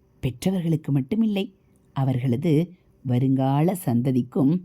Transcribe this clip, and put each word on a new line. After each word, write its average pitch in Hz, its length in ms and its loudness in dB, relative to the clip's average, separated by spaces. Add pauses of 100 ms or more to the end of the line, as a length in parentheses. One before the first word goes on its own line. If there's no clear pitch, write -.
(200)
பெற்றவர்களுக்கு 160 720 -2
மட்டுமில்லை, 196 600 -2 (400)
அவர்களது 135 800 0 (300)
வருங்கால 135 840 2
சந்ததிக்கும் 131 800 0